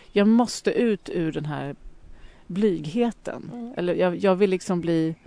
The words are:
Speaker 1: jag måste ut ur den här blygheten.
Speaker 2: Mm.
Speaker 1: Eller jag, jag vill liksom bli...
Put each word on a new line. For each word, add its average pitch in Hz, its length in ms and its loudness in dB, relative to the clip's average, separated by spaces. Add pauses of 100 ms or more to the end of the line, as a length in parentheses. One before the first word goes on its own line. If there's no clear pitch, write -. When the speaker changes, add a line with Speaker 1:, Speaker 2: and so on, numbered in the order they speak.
(120)
Speaker 1:
jag 202 160 4
måste 233 440 2
ut 226 400 0
ur 160 200 -2
den 156 120 -6
här 143 320 -6 (680)
blygheten. 190 1080 -2
Speaker 2:
Mm. 240 240 -12
Speaker 1:
Eller 175 180 0
jag, 180 220 2
jag 190 200 4
vill 196 140 4
liksom 180 300 0
bli... 160 340 0 (120)